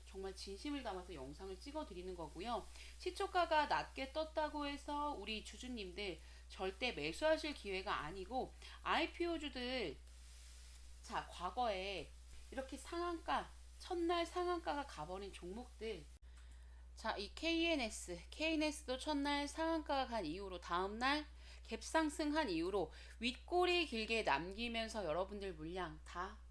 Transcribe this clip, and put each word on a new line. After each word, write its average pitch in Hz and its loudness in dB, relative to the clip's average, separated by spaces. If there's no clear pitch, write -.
정말 - -6
진심을 285 -4
담아서 185 -4
영상을 160 -6
찍어드리는 185 -6
거고요. 175 -4
시초가가 339 4
낮게 262 0
떴다고 302 0
해서 294 0
우리 214 -4
주주님들 202 -4
절대 208 0
매수하실 302 4
기회가 190 0
아니고, 185 -2
아이피오 320 2
주들, 254 -2
자, 175 -2
과거에 190 0
이렇게 262 -2
상한가, 339 0
첫날 339 4
상한가가 339 2
가버린 185 -6
종목들, 208 -6
자, 220 0
이 202 -2
케이엔에스, 302 4
케이엔에스도 302 2
첫날 285 4
상한가가 311 2
간 226 0
이후로, 180 -2
다음날 220 2
갭상승한 302 4
이후로 170 2
윗꼬리 349 4
길게 220 2
남기면서 214 2
여러분들 190 0
물량 160 -4
다 190 -6